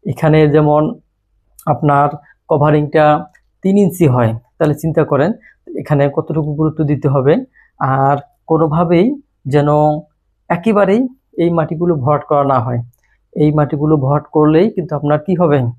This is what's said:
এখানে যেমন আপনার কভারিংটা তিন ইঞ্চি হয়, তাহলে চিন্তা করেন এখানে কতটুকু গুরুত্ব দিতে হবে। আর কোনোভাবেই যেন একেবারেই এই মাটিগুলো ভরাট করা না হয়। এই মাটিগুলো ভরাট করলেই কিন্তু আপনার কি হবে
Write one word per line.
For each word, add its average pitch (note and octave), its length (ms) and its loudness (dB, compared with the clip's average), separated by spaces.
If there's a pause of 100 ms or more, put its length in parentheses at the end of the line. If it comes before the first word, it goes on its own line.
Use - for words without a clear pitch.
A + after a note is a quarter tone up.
এখানে D#3 440 2
যেমন D3+ 500 2 (640)
আপনার D3 440 0 (380)
কভারিংটা D3+ 760 2 (360)
তিন F#3+ 160 0
ইঞ্চি F3+ 300 2
হয়, A#2+ 260 2 (240)
তাহলে D3+ 180 0
চিন্তা D#3+ 280 -2
করেন D3+ 280 0 (480)
এখানে C#3+ 340 0
কতটুকু D3+ 420 -4
গুরুত্ব D#3 280 -2
দিতে D3 260 -2
হবে। C#3+ 360 0 (340)
আর C3+ 380 0 (300)
কোনোভাবেই E3+ 760 0 (260)
যেন C#3+ 200 0 (840)
একেবারেই G3+ 580 0 (300)
এই E3+ 120 0
মাটিগুলো E3+ 460 -2
ভরাট C#3+ 300 -2
করা C#3+ 180 0
না C3+ 160 0
হয়। A#2+ 220 -4 (520)
এই D3+ 180 2
মাটিগুলো D3+ 460 0
ভরাট C#3+ 340 -2
করলেই D#3 380 2
কিন্তু D#3+ 260 -6
আপনার D3 240 -2
কি F#3 160 -2
হবে D3+ 240 2 (200)